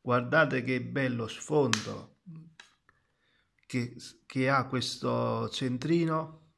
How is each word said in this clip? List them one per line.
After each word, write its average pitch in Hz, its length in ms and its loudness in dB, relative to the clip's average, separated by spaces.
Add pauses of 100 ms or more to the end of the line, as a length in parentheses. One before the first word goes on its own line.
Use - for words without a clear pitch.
Guardate 127 600 4
che 127 180 0
bello 120 460 -2
sfondo 110 920 0 (1500)
che, 123 300 -4 (280)
che 131 240 0
ha 135 160 4
questo 120 880 -2
centrino 156 1080 -2